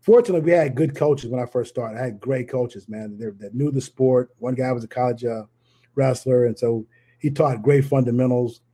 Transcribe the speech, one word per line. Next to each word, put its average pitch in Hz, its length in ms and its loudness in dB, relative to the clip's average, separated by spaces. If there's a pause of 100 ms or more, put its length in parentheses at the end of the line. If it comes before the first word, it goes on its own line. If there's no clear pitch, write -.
fortunately, 220 400 4
we 160 120 2
had 151 240 2
good 143 180 0
coaches 143 340 0
when 123 140 -4
I 117 40 -6
first 120 240 -4
started. 113 280 -8
I 131 60 -4
had 107 160 -8
great 127 280 -4
coaches, 120 400 -6
man, 107 300 -12
that, 104 220 -12
that 104 140 -16
knew 143 180 -2
the 135 80 -2
sport. 127 580 0
One 127 160 -4
guy 127 160 -2
was 120 140 -4
a 110 40 -16
college, 123 360 -4
uh, 113 200 -6 (520)
wrestler, 127 480 2
and 113 140 0
so 117 280 -2 (320)
he 151 120 -2
taught 139 320 0
great 139 220 4
fundamentals. 123 760 0 (140)